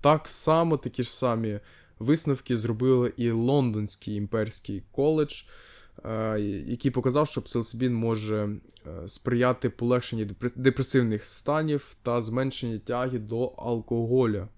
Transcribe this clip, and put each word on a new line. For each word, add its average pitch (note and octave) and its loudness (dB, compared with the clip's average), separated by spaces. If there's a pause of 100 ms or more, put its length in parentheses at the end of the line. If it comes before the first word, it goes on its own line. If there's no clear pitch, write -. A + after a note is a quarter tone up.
Так D3 4
само, D#3+ 4
такі B2+ -4
ж - 0
самі A2+ -2 (380)
висновки C3+ 2
зробили B2 2
і A#2 2
Лондонський A2+ 0
імперський G#2 -4 (100)
коледж, D3+ 0 (640)
е, A2 -2 (260)
який A#2+ 0
показав, C3 2
що - -6
псилоцибін A#2+ -2
може, G#2+ -2 (380)
е, E2+ -12
сприяти B2 0
полегшенню A#2+ -2
депре-, G#2 -6
депресивних B2+ 2
станів D3+ -2
та A#2+ 0
зменшенню A#2+ -4
тяги B2+ -4
до A2+ -4
алкоголя. A#2 0